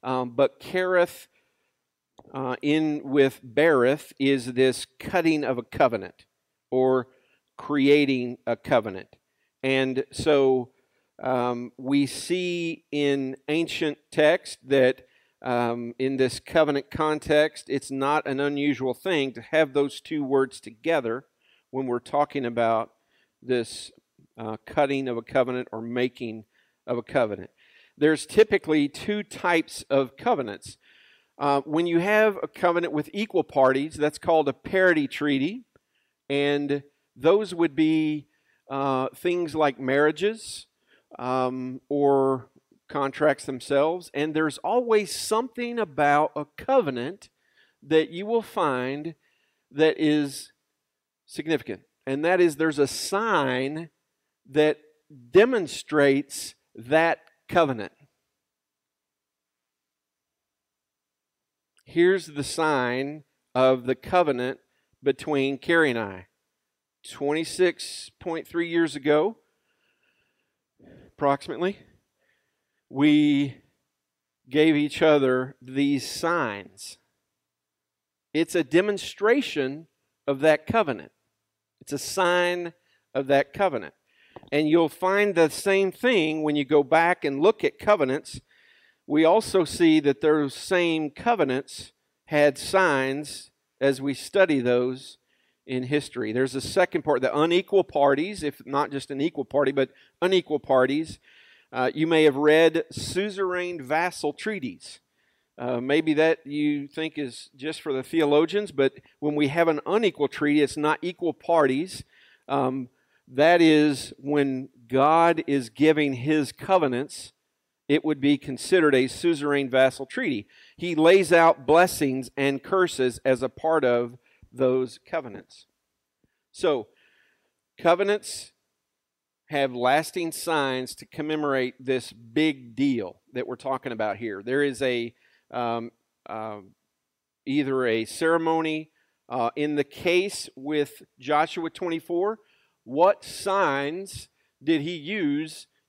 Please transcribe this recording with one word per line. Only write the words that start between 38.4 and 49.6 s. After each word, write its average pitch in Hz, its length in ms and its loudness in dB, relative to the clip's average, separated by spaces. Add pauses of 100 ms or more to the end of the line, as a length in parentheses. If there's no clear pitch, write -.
uh, 135 440 -2
things 175 400 -4
like 147 240 0
marriages, 151 880 -2 (520)
um, 127 600 -4 (100)
or 135 580 2 (400)
contracts 143 560 0
themselves, 143 720 -2
and 151 180 -4
there's 156 260 -2
always 220 560 0
something 240 640 -4
about 147 560 0
a 147 120 -8 (100)
covenant 160 720 -2 (540)
that 156 280 2
you 175 140 -10
will 226 180 -2
find 147 720 -4 (560)